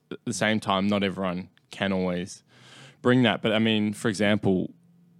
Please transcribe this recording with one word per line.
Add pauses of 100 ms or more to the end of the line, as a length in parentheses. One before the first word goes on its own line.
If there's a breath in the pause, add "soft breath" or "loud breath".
(120)
At
the
same
time,
not
everyone (220)
can
always (580 loud breath)
bring
that.
But,
I
mean,
for
example, (480)